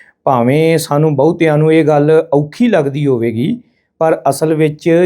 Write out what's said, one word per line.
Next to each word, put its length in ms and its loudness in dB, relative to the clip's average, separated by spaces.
ਭਾਵੇਂ 540 0
ਸਾਨੂੰ 380 -2
ਬਹੁਤਿਆਂ 420 0
ਨੂੰ 140 2
ਇਹ 120 2
ਗੱਲ 260 2
ਔਖੀ 360 0
ਲੱਗਦੀ 380 -2
ਹੋਵੇਗੀ, 520 -2
ਪਰ 200 0
ਅਸਲ 240 -2
ਵਿੱਚ 360 -2